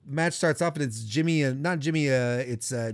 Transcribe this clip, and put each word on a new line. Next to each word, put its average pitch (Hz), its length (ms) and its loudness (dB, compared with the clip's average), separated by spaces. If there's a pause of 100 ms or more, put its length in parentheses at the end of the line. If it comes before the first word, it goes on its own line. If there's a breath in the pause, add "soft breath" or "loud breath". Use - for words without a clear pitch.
match 160 300 0
starts 160 280 2
off 170 120 0
and 151 100 -2
it's 113 200 -4
Jimmy, 156 400 2
uh, 131 100 2
not 160 240 -2
Jimmy, 151 320 0
uh, 123 280 2
it's, 123 360 -4
uh, 113 200 -2